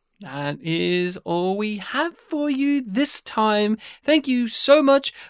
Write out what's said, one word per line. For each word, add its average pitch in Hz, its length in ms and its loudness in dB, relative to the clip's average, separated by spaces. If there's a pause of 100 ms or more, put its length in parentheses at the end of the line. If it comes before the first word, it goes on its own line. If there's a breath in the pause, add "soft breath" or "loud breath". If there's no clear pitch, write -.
(200)
That 143 400 -8
is 175 580 -2
all 180 380 -2
we 214 200 -4
have 285 400 -4
for 294 340 -4
you 277 340 0
this 233 360 -2
time. 214 580 0 (240 loud breath)
Thank 294 240 2
you 247 220 0
so 294 340 4
much 277 300 4 (180 loud breath)